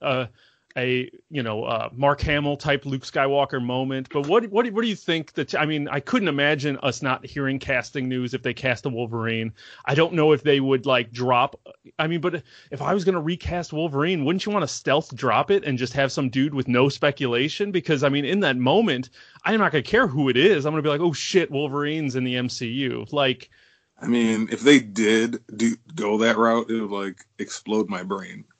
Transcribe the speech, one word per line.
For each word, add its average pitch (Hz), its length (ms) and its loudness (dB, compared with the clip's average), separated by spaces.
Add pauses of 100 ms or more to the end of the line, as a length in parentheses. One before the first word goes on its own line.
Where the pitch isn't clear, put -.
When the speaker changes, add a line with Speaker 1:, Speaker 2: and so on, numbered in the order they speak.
Speaker 1:
uh, 127 260 -2 (520)
a, 127 320 -2 (200)
you 143 120 -4
know, 110 220 -4
uh, 117 300 -4
Mark 143 260 2
Hamill 147 380 0
type 143 260 -2
Luke 135 160 -4
Skywalker 139 640 0
moment. 131 480 -4
But 143 140 -2
what, 220 220 2
what, 220 240 0
what 220 100 -2
do 240 60 0
you 208 60 -2
think 165 380 -4
that, 156 220 -4
I 143 100 2
mean, 151 240 -2
I 143 120 -4
couldn't 208 280 0
imagine 143 540 0
us - 180 -2
not 131 240 -2
hearing 135 340 -4
casting 127 520 -4
news 127 240 -4
if 123 80 -4
they 127 100 -2
cast 127 320 -2
a 143 60 -2
Wolverine. 113 640 -4 (320)
I 135 80 0
don't 165 180 4
know 156 200 6
if 151 100 2
they 143 180 4
would, 135 240 0
like, 120 280 2
drop, 123 460 2 (400)
I 156 100 0
mean, 170 120 -2
but 165 220 -2 (280)
if 139 120 -10
I 156 100 0
was 190 140 0
gonna 180 160 0
recast 170 500 -4
Wolverine, 156 540 0
wouldn't 185 180 0
you 208 80 -4
wanna 180 160 0
stealth - 480 -2
drop 127 340 2
it 196 140 2
and 135 140 -2
just 123 160 -4
have 135 180 0
some 139 160 0
dude 139 240 0
with 131 160 -4
no 127 220 4
speculation? 143 800 -2
Because, 160 320 0
I 139 60 4
mean, 143 160 -2
in 190 140 0
that 135 180 0
moment, 135 500 2 (380)
I'm 214 120 2
not 175 140 2
gonna 147 100 2
care 233 240 2
who 139 220 0
it 120 80 4
is. 151 300 4
I'm 151 80 -2
gonna 151 80 0
be 151 80 0
like, 147 100 0
"Oh 170 140 0
shit, 170 360 0
Wolverine's 143 640 -4
in 127 80 -2
the 127 120 -2
M 123 140 -2
C - 180 -8
U." 120 440 -4
Like, 135 360 0 (500)
Speaker 2:
I - 100 -8
mean, 113 440 2
if 110 80 -4
they 139 180 8
did 110 600 2 (180)
do, 113 180 2 (200)
go 107 240 0
that 113 180 4
route, 113 320 2
it 113 100 -2
would, 104 120 -4
like, 98 340 -6 (140)
explode 107 500 -2
my 92 140 -6
brain, 95 420 -8 (160)